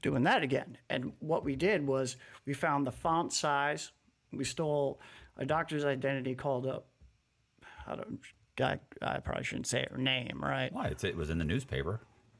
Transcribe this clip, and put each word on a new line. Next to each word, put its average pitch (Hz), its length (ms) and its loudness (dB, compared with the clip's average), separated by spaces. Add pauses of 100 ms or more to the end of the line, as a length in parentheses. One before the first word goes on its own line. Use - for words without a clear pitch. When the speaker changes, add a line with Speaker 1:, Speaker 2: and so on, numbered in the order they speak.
Speaker 1:
doing 135 220 4
that 196 200 6
again. 131 340 0 (120)
And - 300 -2
what 156 240 0
we 139 120 0
did 165 300 4
was 135 320 2 (280)
we 139 80 -2
found 143 340 2
the 123 40 -2
font 165 420 2
size. 147 580 2 (400)
We 143 140 -2
stole 147 540 0 (380)
a 135 80 -4
doctor's 156 400 0
identity 135 480 0
called 127 320 0
up. - 220 -4 (1000)
I - 100 -6
don't, - 240 -8 (400)
I, - 200 2 (220)
I - 180 -2
probably - 240 -4
shouldn't 123 240 -4
say 127 240 0
her 131 60 -8
name, 131 440 -2
right? 135 320 0
Speaker 2:
Why? - 140 -4
It's, - 160 -6
it 92 120 0
was 78 140 -2
in 80 80 0
the 82 80 2
newspaper. 82 540 -2 (400)